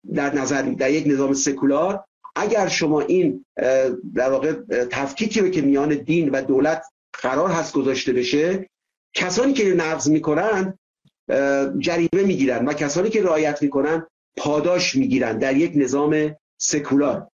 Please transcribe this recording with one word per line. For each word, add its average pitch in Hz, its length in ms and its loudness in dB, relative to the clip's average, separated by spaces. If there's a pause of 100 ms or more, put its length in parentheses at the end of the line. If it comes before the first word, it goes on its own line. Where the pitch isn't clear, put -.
(140)
در 143 220 -2
نظر، 135 260 -2
در 131 300 -2
یک 147 160 0
نظام 139 260 2
سکولار، 143 680 0 (320)
اگر 196 320 0
شما 151 340 0
این، 165 440 0 (120)
اه، 131 320 2 (260)
در 131 140 2
واقع، 139 240 0 (160)
اه، 123 160 0
تفکیکی 139 540 -4
رو 185 100 2
که 160 120 0
میان 139 340 2
دین 156 340 0
و 135 120 -2
دولت 147 440 0 (360)
قرار 139 280 0
هست 165 240 -2
گذاشته 135 400 0
بشه، 151 560 0 (440)
کسانی 226 400 0
که 196 200 2
نقض 160 360 0
می‌کنن، 185 680 0 (520)
اه، 139 500 0
جریمه 170 440 0
می‌گیرن 135 420 0
و 147 80 0
کسانی 160 360 -2
که 214 140 0
رعایت 156 380 0
می‌کنن 147 460 0 (300)
پاداش 151 580 0
می‌گیرن 123 420 0
در 135 200 0
یک 170 180 2
نظام 151 600 2 (220)
سکولار. 139 800 0